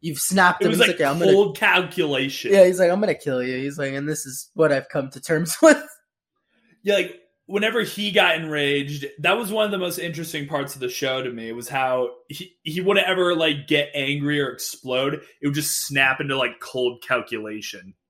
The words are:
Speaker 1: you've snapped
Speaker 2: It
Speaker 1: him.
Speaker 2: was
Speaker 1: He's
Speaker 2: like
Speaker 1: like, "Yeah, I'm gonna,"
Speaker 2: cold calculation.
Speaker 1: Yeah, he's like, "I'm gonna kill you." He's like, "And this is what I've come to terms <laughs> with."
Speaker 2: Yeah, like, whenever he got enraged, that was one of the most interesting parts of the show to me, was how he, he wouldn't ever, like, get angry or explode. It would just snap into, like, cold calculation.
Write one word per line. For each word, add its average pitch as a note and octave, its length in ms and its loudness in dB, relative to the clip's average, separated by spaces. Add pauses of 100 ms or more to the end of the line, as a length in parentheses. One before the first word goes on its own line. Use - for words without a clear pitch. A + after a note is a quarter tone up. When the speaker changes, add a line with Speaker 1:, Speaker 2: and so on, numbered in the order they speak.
Speaker 1:
you've D#3 180 -8
snapped F#3 440 2
Speaker 2:
It - 40 0
Speaker 1:
him. A3 40 4
Speaker 2:
was G3 80 0
Speaker 1:
He's A3 100 6
Speaker 2:
like F3 60 0
Speaker 1:
like, - 60 -16
"Yeah, C#3+ 120 2
I'm D#3+ 80 -2
gonna," F#3+ 120 6
Speaker 2:
cold G3+ 240 4
calculation. D#3+ 960 0
Speaker 1:
Yeah, G3 140 10
he's F3+ 140 2
like, F3 100 6
"I'm F#3 80 0
gonna G3+ 160 0
kill C3 280 -4
you." B2+ 160 -4
He's C#3+ 200 -6
like, C#3 140 -4
"And C#3 160 -6
this D3+ 180 -6
is C3+ 280 -14
what D#3 180 2
I've C3+ 160 -2
come C3+ 220 -6
to - 100 -18
terms E3 380 -2
<laughs> - 40 2
with." D4+ 180 8 (1000)
Speaker 2:
Yeah, G3+ 120 2
like, - 260 -4 (260)
whenever A3 360 -2
he G#3 280 -6
got F3+ 260 4
enraged, C#3+ 720 -2 (120)
that E3+ 180 2
was A3 160 -6
one A3 140 0
of G#3 40 -2
the G3+ 80 -2
most F3+ 200 -4
interesting D#3+ 500 -8
parts C#3 260 -4
of C#3 60 -14
the B2 80 -4
show C3 340 -4
to B2+ 80 -6
me, A2+ 220 -10
was A#2+ 160 -10
how B2+ 420 -2 (180)
he, F3 340 -14
he D#3 180 -6
wouldn't F#3+ 260 2
ever, F3+ 280 2
like, D#3 340 0
get D3 260 2
angry C#3+ 460 -2
or C3+ 100 0
explode. C3 720 -4 (220)
It C#3+ 60 0
would C#3+ 60 -2
just - 320 -4
snap C3+ 340 0
into, C#3 160 -2
like, B2 240 -2
cold B2 460 -4
calculation. G#2+ 880 -6 (160)